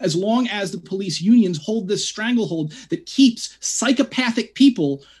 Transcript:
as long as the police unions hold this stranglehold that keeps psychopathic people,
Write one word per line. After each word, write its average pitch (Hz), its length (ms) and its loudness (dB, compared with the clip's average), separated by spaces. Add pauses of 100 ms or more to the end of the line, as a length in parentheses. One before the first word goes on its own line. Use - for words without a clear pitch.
as 170 160 -2
long 220 320 0
as 196 240 -6
the - 60 -10
police 190 420 -8
unions 185 440 4
hold 214 220 -4
this 202 180 -4
stranglehold 190 680 -4 (160)
that - 180 -8
keeps - 540 2
psychopathic 240 960 -2
people, 151 480 2 (160)